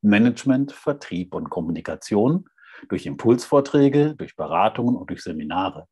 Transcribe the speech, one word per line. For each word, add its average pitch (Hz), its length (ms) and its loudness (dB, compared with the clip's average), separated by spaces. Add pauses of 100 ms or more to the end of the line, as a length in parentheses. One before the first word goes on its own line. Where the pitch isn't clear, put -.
Management, 120 680 2
Vertrieb - 600 -8
und 82 140 -8
Kommunikation 90 1000 -2 (400)
durch - 160 -6
Impulsvorträge, 139 1080 2
durch - 220 -12
Beratungen 98 580 0
und 90 140 -10
durch - 140 -10
Seminare. 85 680 -6